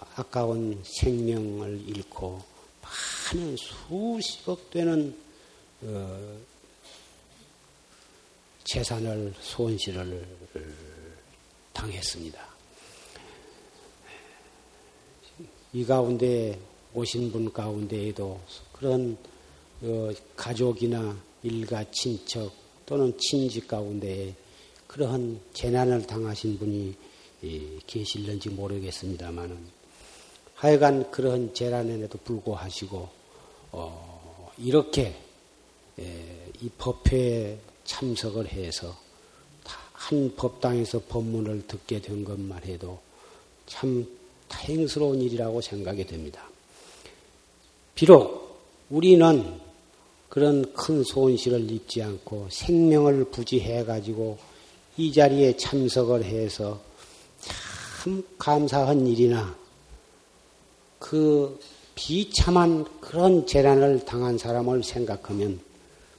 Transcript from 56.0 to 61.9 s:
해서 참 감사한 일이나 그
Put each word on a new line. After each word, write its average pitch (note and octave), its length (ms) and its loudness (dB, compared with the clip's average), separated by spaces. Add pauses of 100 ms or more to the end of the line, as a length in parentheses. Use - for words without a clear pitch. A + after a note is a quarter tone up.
해서 G#2+ 560 -4 (640)
참 - 800 -8 (140)
감사한 C#3+ 720 2
일이나 A#2 500 4 (1400)
그 D3 600 2 (360)